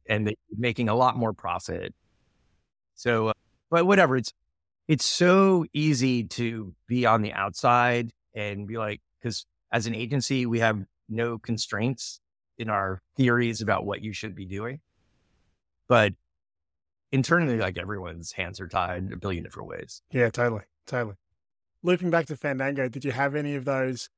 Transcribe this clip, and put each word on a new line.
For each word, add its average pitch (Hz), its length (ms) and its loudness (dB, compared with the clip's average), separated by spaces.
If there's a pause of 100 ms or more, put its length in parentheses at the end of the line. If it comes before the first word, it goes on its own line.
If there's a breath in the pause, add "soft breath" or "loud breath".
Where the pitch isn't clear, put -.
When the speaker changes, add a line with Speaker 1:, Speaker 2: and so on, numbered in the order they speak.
Speaker 1:
and 107 200 0
they 107 80 -2 (140)
making 113 400 -2
a 107 60 2
lot 123 200 4
more 117 160 0
profit. 87 600 -6 (1000)
So, 113 320 0
uh, 110 60 0 (360)
but 170 160 4
whatever, 180 320 6
it's, - 160 -4 (540)
it's 151 180 2
so 185 680 4
easy 131 520 2
to 113 500 -6 (140)
be 123 180 0
on 113 160 6
the 104 100 -2
outside 120 800 2 (220)
and 104 340 -6
be 110 100 -8
like, 107 240 -6 (200)
'cause 117 240 -6 (260)
as 117 140 0
an 117 80 -4
agency, 123 540 -2
we 117 120 0
have 110 240 2 (240)
no 117 300 -4
constraints 113 840 -4 (380)
in 113 120 -8
our 98 320 -2 (140)
theories 120 460 2
about 101 240 0
what 101 160 -4
you 107 100 -8
should 98 240 -10
be 98 100 -12
doing. 107 360 -8 (1040)
But 107 260 6 (1000)
internally, 139 460 2
like, 95 200 -2
everyone's 90 540 -8
hands 87 280 -8
are 95 80 -8
tied 90 460 -4
a - 40 -10
billion 90 260 -4
different - 260 -14
ways. - 320 -14 (100)
Speaker 2:
Yeah, 120 200 2
totally. 120 320 -2 (240)
Totally. 113 280 -6 (680)
Looping 180 280 0
back 165 160 2
to 151 100 -8
Fandango, 135 540 -2
did 131 160 -8
you 139 60 0
have 139 240 0
any 147 200 -2
of 135 80 -6
those? 131 540 -2